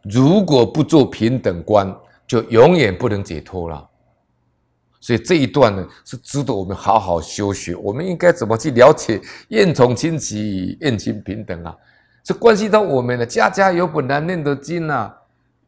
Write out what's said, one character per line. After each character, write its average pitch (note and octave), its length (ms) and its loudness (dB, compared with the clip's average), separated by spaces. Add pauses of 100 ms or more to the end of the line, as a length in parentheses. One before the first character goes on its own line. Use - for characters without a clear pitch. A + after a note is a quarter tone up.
如 C#3 420 4
果 C3+ 220 4
不 C3 160 0
做 C#3+ 260 4
平 A#2 300 -2
等 F2 240 -4
观， G2 340 2 (300)
就 A2+ 240 0
永 C3 260 6
远 G#2 220 0
不 B2 100 -2
能 G2+ 140 -4
解 D#2 180 -10
脱 E2+ 280 -10
了。 D2 200 -14 (1080)
所 - 160 -4
以 A2 40 2
这 F3 180 0
一 D#3 100 2
段 A#2+ 280 4
呢， F2+ 140 -8 (160)
是 - 120 -16
值 - 260 -8
得 B2+ 100 -4
我 G2 120 -4
们 F#2+ 120 -8
好 G#2+ 220 2
好 F2+ 220 -2
修 G2+ 340 -4
学。 F2 220 -10
我 G2+ 160 -6
们 C#3+ 120 -8
应 F#3 120 -6
该 E3+ 160 2
怎 B2 140 -6
么 A2 120 -2
去 D3+ 140 -6
了 B2 200 8
解 - 300 -4 (280)
怨 G3+ 220 2
从 B2 220 4
亲 D#3 240 -2
戚、 G2+ 640 -6
怨 C3 180 -2
亲 G#2+ 240 -8
平 G#2 220 -10
等 E2+ 180 -12
啊？ E2 120 -14 (500)
这 F#3 100 -6
关 A3+ 200 4
系 G#3 140 -2
到 G#3+ 140 2
我 D3 180 -2
们 A#2+ 180 -2
的 A#2+ 60 -4
家 A3 240 0
家 F#3+ 240 0
有 F3 140 0
本 D3+ 200 -4
难 C#3+ 200 -2
念 F3 160 -6
的 C#3+ 120 -2
经 D#3+ 320 -8
啊！ B2 300 -6 (520)